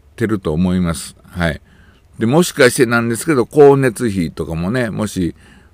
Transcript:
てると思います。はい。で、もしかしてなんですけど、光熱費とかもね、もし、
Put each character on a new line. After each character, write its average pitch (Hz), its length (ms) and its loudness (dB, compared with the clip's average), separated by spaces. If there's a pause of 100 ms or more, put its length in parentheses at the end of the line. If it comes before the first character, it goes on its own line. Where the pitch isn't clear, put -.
(140)
て 117 120 -6
る 104 120 -2
と 80 140 -6
思 90 240 0
い 92 40 0
ま 85 140 -2
す。 - 300 -16
は 85 260 -6
い。 - 100 -10 (600)
で、 117 60 -2
も 151 180 2
し - 80 -8
か 127 180 4
し - 60 -6
て 135 100 4
な 117 140 0
ん 117 80 -2
で 113 80 -4
す - 100 -10
け 160 80 0
ど、 117 120 0
光 143 300 6
熱 127 300 -2
費 95 240 -2
と 80 160 -10
か 80 80 -8
も 87 160 -4
ね、 120 200 -4
も 107 180 -6
し、 87 260 -4 (400)